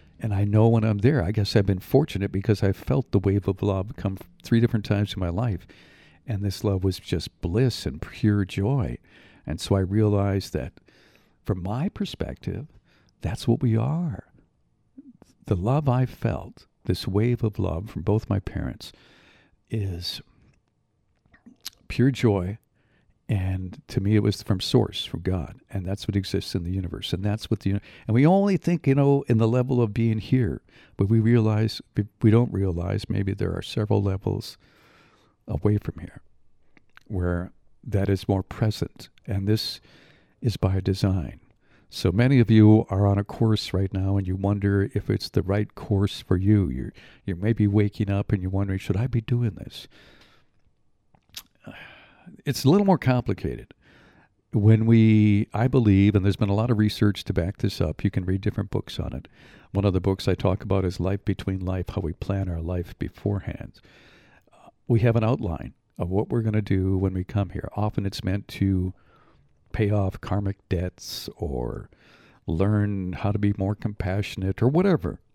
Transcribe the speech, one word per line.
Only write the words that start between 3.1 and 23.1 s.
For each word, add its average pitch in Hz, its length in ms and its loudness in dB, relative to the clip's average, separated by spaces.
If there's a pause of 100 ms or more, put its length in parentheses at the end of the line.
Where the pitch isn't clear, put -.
the 101 80 4
wave 98 260 0
of 95 160 -2
love 98 340 -2
come 98 240 -6
f-, - 60 -20 (160)
three 117 160 2
different 117 260 2
times 104 300 0
in 95 60 -8
my 90 80 -2
life. 95 400 -4 (580)
And 101 160 -4
this 101 220 -4
love 95 180 0
was 95 160 0
just - 420 -6
bliss 117 460 0
and - 160 -8
pure 104 420 0
joy. 117 540 -2 (480)
And - 140 -6
so - 160 0
I 95 40 2
realized 101 760 0
that 65 180 -6 (720)
from 90 180 -4
my 123 280 -4
perspective, - 760 -8 (540)
that's - 260 -6
what 117 160 0
we 113 140 2
are. 143 480 -4 (1200)
The 107 80 0
love 131 340 0
I 123 180 2
felt, - 600 -6 (200)
this - 200 -2
wave 113 380 0
of 104 160 -4
love 90 300 -4
from 78 120 -8
both 104 260 0
my 98 120 0
parents, - 500 -8 (800)
is 95 500 -6 (1700)
pure 127 220 2
joy. 101 480 0 (720)